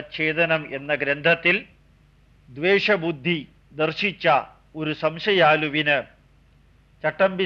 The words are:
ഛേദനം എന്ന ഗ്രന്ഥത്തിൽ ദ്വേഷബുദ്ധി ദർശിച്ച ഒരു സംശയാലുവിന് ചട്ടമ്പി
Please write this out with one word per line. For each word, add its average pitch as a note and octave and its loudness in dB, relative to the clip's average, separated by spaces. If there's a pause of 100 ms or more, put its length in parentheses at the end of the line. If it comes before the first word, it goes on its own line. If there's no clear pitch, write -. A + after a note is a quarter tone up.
(160)
ഛേദനം D#3+ 0 (160)
എന്ന C#3+ -8 (100)
ഗ്രന്ഥത്തിൽ E3 0 (920)
ദ്വേഷബുദ്ധി E3 0 (420)
ദർശിച്ച E3 -2 (520)
ഒരു D3+ -4 (120)
സംശയാലുവിന് D#3 2 (1040)
ചട്ടമ്പി F#3 0